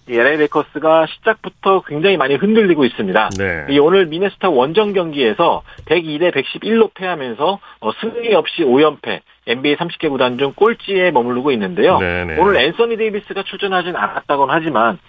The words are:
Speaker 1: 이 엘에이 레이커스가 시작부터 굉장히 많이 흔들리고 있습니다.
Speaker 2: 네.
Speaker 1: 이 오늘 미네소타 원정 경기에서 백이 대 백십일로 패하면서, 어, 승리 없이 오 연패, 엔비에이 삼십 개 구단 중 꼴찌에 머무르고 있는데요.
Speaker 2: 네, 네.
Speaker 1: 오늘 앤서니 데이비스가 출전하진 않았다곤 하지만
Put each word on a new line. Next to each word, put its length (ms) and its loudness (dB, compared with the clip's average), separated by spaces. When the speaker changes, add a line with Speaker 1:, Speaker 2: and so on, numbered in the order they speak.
Speaker 1:
이 80 -2
엘에이 200 2
레이커스가 680 0
시작부터 760 -2
굉장히 340 0
많이 180 0
흔들리고 480 2
있습니다. 540 0
Speaker 2:
네. 320 -4
Speaker 1:
이 100 4
오늘 280 4
미네소타 420 -4
원정 420 2
경기에서 720 0
백이 340 -2
대 120 2
백십일로 640 0
패하면서, 640 -4
어, 120 -4
승리 320 -4
없이 300 0
오 180 4
연패, 400 0
엔비에이 300 -2
삼십 240 -6
개 80 -2
구단 300 0
중 180 -2
꼴찌에 560 0
머무르고 400 0
있는데요. 480 2
Speaker 2:
네, 240 -2
네. 160 -4
Speaker 1:
오늘 220 4
앤서니 340 0
데이비스가 480 -6
출전하진 500 -4
않았다곤 560 -2
하지만 600 0